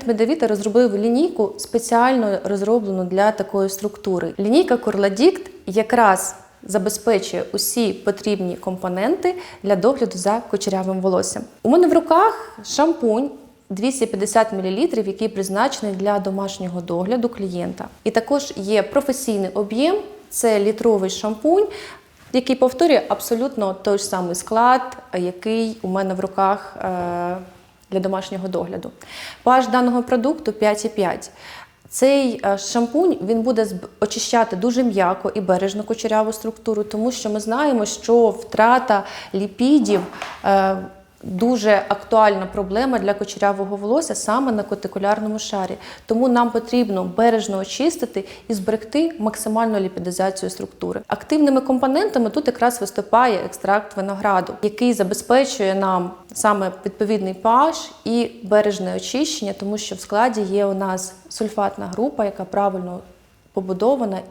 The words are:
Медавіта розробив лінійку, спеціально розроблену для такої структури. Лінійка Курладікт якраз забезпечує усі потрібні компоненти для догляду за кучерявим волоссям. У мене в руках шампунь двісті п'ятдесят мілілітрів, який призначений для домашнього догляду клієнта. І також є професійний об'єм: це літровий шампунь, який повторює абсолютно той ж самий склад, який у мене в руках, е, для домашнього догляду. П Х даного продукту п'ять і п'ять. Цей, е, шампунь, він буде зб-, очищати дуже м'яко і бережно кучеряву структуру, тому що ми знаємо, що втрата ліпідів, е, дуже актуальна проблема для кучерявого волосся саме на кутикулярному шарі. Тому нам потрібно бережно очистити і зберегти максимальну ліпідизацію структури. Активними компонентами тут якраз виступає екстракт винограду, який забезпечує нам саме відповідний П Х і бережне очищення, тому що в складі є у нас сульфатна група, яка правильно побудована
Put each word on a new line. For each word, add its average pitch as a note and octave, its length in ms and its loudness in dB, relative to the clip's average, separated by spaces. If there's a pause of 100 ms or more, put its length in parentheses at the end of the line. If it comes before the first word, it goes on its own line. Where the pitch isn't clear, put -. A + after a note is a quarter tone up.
Медавіта A#3 400 2
розробив G#3 500 2
лінійку, A#3 640 2
спеціально A#3 840 2
розроблену G3 600 0
для F#3+ 280 2
такої G3 360 -2
структури. F#3+ 680 -4
Лінійка B3 380 2
Курладікт G#3 720 0 (160)
якраз G#3 680 4 (280)
забезпечує G3 920 -2
усі G#3 400 0
потрібні F#3+ 640 -4
компоненти F#3+ 800 -2 (280)
для G3 140 2
догляду G#3+ 420 0
за G#3 320 0
кучерявим F#3+ 500 -2
волоссям. F#3+ 420 0 (200)
У G#3+ 60 0
мене F4 180 6
в D4+ 60 4
руках F4 720 2
шампунь C#4 640 0 (400)
двісті A#3 360 -2
п'ятдесят A3 460 0
мілілітрів, G3 540 -2
який G#3 220 -4
призначений G3+ 640 -2
для G3+ 240 0
домашнього F#3+ 640 -6
догляду F#3 480 -2
клієнта. F3+ 600 -8 (160)
І A3 60 0
також C#4 460 0
є G3 260 0
професійний A3 680 -2
об'єм: A3+ 460 0 (340)
це A3 300 2
літровий G#3 500 2
шампунь, D4+ 560 2 (680)
який B3+ 240 2
повторює C4 520 4
абсолютно A3+ 640 -2
той G3+ 240 0
ж G3+ 60 -4
самий F3+ 300 -4
склад, B3 640 2 (220)
який A3 640 -2
у F#3+ 60 -6
мене F#3+ 260 -2
в F#3 60 -4
руках, F#3+ 640 -2
е, F3 540 -4 (540)
для F#3+ 100 0
домашнього F#3+ 480 -4
догляду. F3 420 -6 (520)
П A#3+ 80 4
Х B3+ 180 4
даного B3 340 2
продукту B3+ 500 0
п'ять G#3 320 0
і A3+ 40 -4
п'ять. - 420 -4 (580)
Цей, C4+ 560 2
е, G3 140 0
шампунь, A#3+ 640 2
він A3+ 200 0
буде A3+ 220 2
зб-, F#3 240 -8 (120)
очищати A3 560 0
дуже A#3+ 260 0
м'яко F#3+ 520 0
і G#3+ 60 -2
бережно F#3+ 420 0
кучеряву A3 500 0
структуру, A3 520 -4
тому A3 280 -2
що A3 180 -6
ми G#3+ 100 -2
знаємо, A#3 440 0
що A3+ 440 4
втрата A3 760 4 (300)
ліпідів, G#3 640 2 (440)
е, F#3+ 320 4 (460)
дуже G#3 640 2
актуальна G3+ 580 4
проблема G#3 520 -2
для G3 160 0
кучерявого G3+ 640 -2
волосся A3 380 0
саме B3 380 0
на G#3 100 0
кутикулярному G#3+ 760 -2
шарі. F#3+ 380 -6 (300)
Тому A#3+ 220 2
нам A#3+ 220 4
потрібно A3 540 0 (120)
бережно A3 420 2
очистити A3+ 640 -4 (240)
і A#3 60 -2
зберегти A3 640 -2
максимальну A3 640 -2
ліпідизацію F#3 680 -4
структури. F#3+ 560 -8
Активними C#4+ 540 2
компонентами C4 680 0
тут - 160 -2
якраз B3 340 0
виступає G#3 640 2
екстракт G3+ 520 -2
винограду, G3 560 0 (100)
який G#3+ 300 2
забезпечує G#3+ 800 0
нам F#3 360 0 (220)
саме G3 400 0 (140)
відповідний G3 480 -2
П F#3 140 -2 (240)
Х - 180 -10 (140)
і A#3 260 0 (120)
бережне F#3+ 540 2
очищення, A3 640 -4
тому G3+ 180 -4
що G#3 160 -8
в F#3 60 -12
складі G#3+ 400 0
є G3+ 260 2
у G3 80 0
нас F#3+ 400 -4 (140)
сульфатна G3+ 580 -4
група, A3 380 -2
яка G3 200 -6
правильно F#3 560 -2 (560)
побудована G3 640 0 (120)